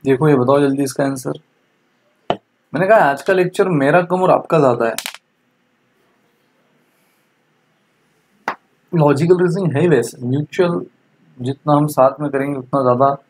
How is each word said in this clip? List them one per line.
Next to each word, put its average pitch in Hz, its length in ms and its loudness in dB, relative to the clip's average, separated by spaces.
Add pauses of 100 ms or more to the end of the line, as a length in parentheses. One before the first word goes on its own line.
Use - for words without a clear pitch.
देखो, 135 240 2
ये 147 80 6
बताओ 131 240 2
जल्दी 139 220 0
इसका 139 220 -4
answer। 139 340 -8 (1300)
मैंने 170 140 -2
कहा, 214 140 6
आज 139 220 0
का 196 100 0
lecture 185 380 0
मेरा 147 340 2
कम 180 180 -2
और 180 80 2
आपका 160 280 2
ज़्यादा 117 280 2
है। 113 80 -4 (4000)
Logical 165 500 2
reasoning 175 320 -2
है 135 60 -2
ही 175 80 0
वैसे, 127 380 -2
म्यूचुअल 170 580 -2 (540)
जितना 135 360 -4
हम 147 140 2
साथ 135 320 0
में 147 100 -6
करेंगे, 139 280 -4
उतना 131 240 -4
ज़्यादा 127 240 2 (240)